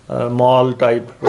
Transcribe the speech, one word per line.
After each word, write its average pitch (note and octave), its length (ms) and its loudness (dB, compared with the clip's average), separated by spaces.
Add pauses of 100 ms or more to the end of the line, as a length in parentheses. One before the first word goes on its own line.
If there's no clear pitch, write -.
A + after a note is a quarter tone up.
(100)
अ, B2+ 80 -6
मॉल B2 540 2
type A#2+ 360 -2 (200)